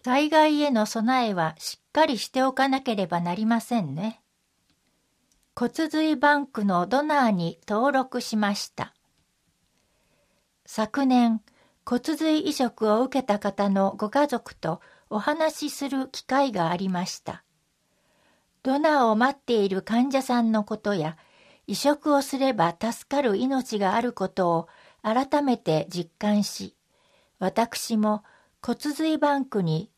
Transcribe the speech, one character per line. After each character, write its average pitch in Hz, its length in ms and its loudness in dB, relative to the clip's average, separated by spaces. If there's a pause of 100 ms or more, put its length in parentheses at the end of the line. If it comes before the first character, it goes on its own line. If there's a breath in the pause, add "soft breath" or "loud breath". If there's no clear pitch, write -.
災 285 280 2
害 311 320 6
へ 294 80 0
の 214 160 2
備 233 420 0
え 208 60 -2
は 160 240 0
し - 220 -10
っ - 120 -20
か 311 140 4
り 262 120 0
し - 100 -8
て 254 140 0
お 262 100 2
か 262 160 2
な 262 120 0
け 233 160 -4
れ 190 100 -2
ば 175 140 -2
な 175 140 -2
り 220 120 -2
ま 226 140 2
せ 240 200 -2
ん 143 140 -4
ね。 202 280 -8 (1300)
骨 247 340 -2
髄 311 280 0
バ 294 220 4
ン 277 80 -4
ク 214 180 -6
の 180 220 2
ド 254 160 0
ナ 294 260 2
ー - 20 2
に 175 380 -2
登 233 240 0
録 262 280 -2
し - 160 -6
ま 208 180 0
し - 160 -8
た。 - 240 -10 (1700)
昨 220 400 -2
年、 240 360 4 (440 soft breath)
骨 247 300 -2
髄 311 240 2
移 302 140 -2
植 233 360 0
を 220 120 4
受 262 180 0
け 262 60 -4
た 202 120 0
方 202 300 -2
の 196 280 2
ご 208 120 -4
家 285 180 2
族 - 300 -6
と 165 240 -6 (300 soft breath)
お 214 80 -2
話 302 520 -2
し - 0 -
す - 180 -8
る 262 200 -4
機 - 180 -16
会 269 240 2
が 170 200 0
あ 175 60 -2
り 190 120 -4
ま 180 160 -2
し - 160 -10
た。 - 240 -14 (1200)
ド 269 140 2
ナ 302 240 4
ー - 20 4
を 220 100 4
待 254 240 2
っ - 0 -
て - 220 -4
い 196 80 2
る 190 140 -2
患 240 280 0
者 262 120 0
さ 247 180 0
ん 226 100 2
の 214 140 0
こ 214 140 -8
と 208 160 -2
や、 160 240 -4 (480 soft breath)
移 196 100 -6
植 294 380 2
を 277 80 4
す 269 160 -6
れ 269 140 2
ば 170 260 0
助 - 300 -6
か 285 140 0
る 214 140 2
命 254 420 -2
が 196 160 0
あ 226 60 0
る 240 120 -2
こ 190 160 -4
と 180 240 0
を 165 160 -2 (340 soft breath)
改 269 400 0
め 262 140 2
て 156 340 0
実 170 280 -6
感 208 260 2
し、 - 300 -12 (640)
私 220 600 -2
も 214 260 0 (380 soft breath)
骨 247 300 -6
髄 311 260 0
バ 294 180 2
ン 269 80 -2
ク 214 180 -2
に 160 360 -2